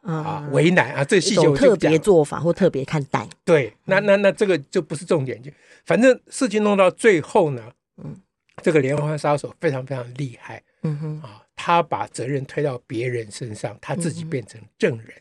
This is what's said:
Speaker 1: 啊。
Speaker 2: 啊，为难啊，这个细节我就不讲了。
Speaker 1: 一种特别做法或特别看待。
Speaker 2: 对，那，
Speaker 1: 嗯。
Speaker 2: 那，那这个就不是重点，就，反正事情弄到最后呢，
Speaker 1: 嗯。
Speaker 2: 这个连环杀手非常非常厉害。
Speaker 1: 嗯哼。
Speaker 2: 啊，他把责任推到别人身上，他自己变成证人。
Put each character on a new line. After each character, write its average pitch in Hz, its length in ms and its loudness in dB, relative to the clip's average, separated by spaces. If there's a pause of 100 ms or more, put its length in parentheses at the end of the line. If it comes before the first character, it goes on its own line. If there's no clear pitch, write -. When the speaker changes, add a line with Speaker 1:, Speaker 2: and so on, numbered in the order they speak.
Speaker 1:
啊。 165 120 -6
Speaker 2:
啊， 147 380 -8
为 147 180 4
难 156 240 2
啊， 139 100 -2
这 202 120 2
个 175 40 6
细 196 140 -2
节 175 60 4
我 156 40 4
就 156 80 4
不 139 60 0
讲 269 100 6
了。 - 0 -
Speaker 1:
一 208 80 6
种 - 0 -
特 160 120 0
别 160 100 4
做 170 260 4
法 156 160 -6
或 170 120 0
特 170 180 2
别 131 140 -6
看 151 200 -4
待。 - 240 -4 (160)
Speaker 2:
对， 143 280 2 (120)
那， 190 160 2
Speaker 1:
嗯。 208 60 -4
Speaker 2:
那， 196 100 6
那 196 160 4
这 214 140 0
个 180 120 2
就 175 220 -4
不 156 140 -10
是 160 100 -12
重 160 200 0
点， 120 180 -8
就， 147 80 -16 (340)
反 165 160 2
正 254 180 6 (100)
事 262 200 -2
情 208 140 0
弄 208 140 2
到 185 140 6
最 196 300 2
后 170 300 2
呢， 117 220 -12 (240)
Speaker 1:
嗯。 - 200 -16 (460)
Speaker 2:
这 175 100 2
个 156 80 4
连 135 160 0
环 147 220 -4
杀 147 180 0
手 135 240 -10
非 165 100 0
常 131 140 -6
非 135 100 -8
常 123 200 -8
厉 127 260 -8
害。 - 220 -18 (200)
Speaker 1:
嗯 151 160 -4
哼。 156 240 -10
Speaker 2:
啊， 107 200 -20 (140)
他 170 260 2
把 107 240 -6
责 - 200 -10
任 135 200 -4
推 - 160 -6
到 131 240 -4
别 120 220 -6
人 117 220 -6
身 113 220 -12
上， 104 300 -10
他 143 140 -8
自 170 160 -4
己 165 120 -10
变 143 220 -8
成 110 140 -20 (180)
证 160 200 0
人。 113 120 -20 (100)